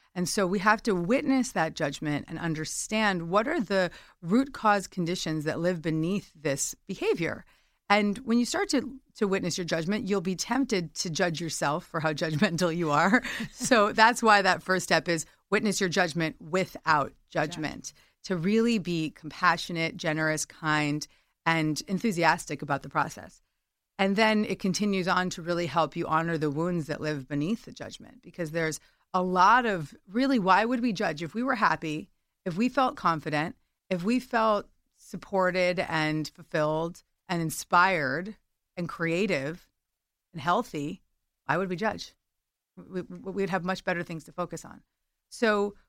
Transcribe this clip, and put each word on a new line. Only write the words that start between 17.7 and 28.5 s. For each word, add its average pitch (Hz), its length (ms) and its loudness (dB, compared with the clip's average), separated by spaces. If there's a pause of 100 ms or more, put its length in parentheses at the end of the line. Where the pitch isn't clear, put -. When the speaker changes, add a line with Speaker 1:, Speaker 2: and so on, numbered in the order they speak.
Speaker 2:
Judgment. - 80 -14 (320)
Speaker 1:
to 190 120 -2
really 220 420 2
be 160 320 -2
compassionate, 165 840 -2
generous, 156 480 -2
kind, 151 640 -2 (400)
and 156 420 2
enthusiastic 170 720 2
about 143 220 -4
the 151 80 -12
process. - 500 -4 (580)
And 196 180 2
then 214 280 4
it 185 140 -4
continues 190 500 0
on 180 220 0
to 175 120 -10
really 170 240 -2
help 151 300 0
you 165 100 -4
honor 165 300 0
the 151 140 0
wounds 160 380 -2
that 151 120 -4
live 151 280 -4
beneath 151 360 -2
the - 80 -16
judgment, - 500 -16
because 165 280 -8